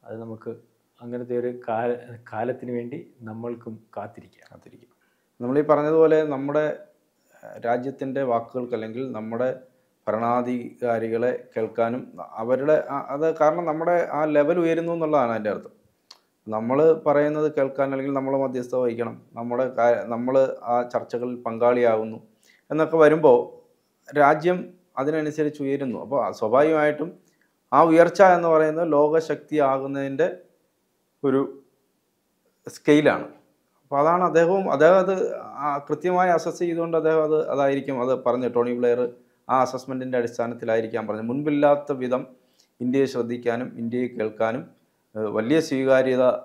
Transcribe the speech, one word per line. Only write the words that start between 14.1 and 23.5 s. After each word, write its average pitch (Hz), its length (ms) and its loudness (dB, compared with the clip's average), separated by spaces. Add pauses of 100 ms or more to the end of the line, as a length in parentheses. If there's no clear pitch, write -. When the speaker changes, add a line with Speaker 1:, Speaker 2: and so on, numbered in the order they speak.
Speaker 2:
ആ 147 120 0
ലെവൽ 165 340 2
ഉയരുന്നു 170 340 0
എന്നുള്ളതാണ് 151 380 0
അതിൻ്റെ 107 200 -4
അർത്ഥം. - 300 -10 (680)
നമ്മള് 131 460 2 (120)
പറയുന്നത് 151 460 0
കേൾക്കാൻ 135 400 -2
അല്ലെങ്കിൽ 135 200 -6
നമ്മള് 135 240 -2
മധ്യസ്ഥത 127 420 -4
വഹിക്കണം. 117 440 -4 (120)
നമ്മുടെ 120 340 -4
കാ-, 117 380 2
നമ്മള് 127 420 0 (140)
ആ 120 200 0
ചർച്ചകളിൽ 123 540 -6
പങ്കാളിയാകുന്നു 113 880 0 (480)
എന്നൊക്കെ 156 260 0
വരുമ്പോ 151 680 6 (560)